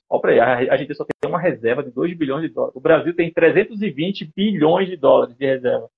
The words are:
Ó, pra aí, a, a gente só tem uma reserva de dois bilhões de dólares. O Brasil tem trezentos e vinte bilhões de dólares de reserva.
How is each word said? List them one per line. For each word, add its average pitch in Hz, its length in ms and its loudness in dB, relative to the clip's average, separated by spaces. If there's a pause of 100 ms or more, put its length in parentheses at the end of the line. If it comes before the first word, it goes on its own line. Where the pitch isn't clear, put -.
Ó, 123 100 0
pra - 140 0
aí, 117 80 6
a, 127 340 2
a - 20 4
gente 139 180 -8
só 151 100 -10
tem - 260 -8
uma 170 100 -4
reserva 123 420 -2
de 127 80 -14
dois 165 260 -4
bilhões 147 260 -4
de 156 60 -6
dólares. - 280 -6
O 131 40 -14
Brasil 156 340 2
tem 170 180 -2
trezentos 180 500 2
e 202 80 -2
vinte 160 440 -6
bilhões 185 540 2
de 185 80 -10
dólares 127 400 2
de 135 80 -6
reserva. 123 540 -2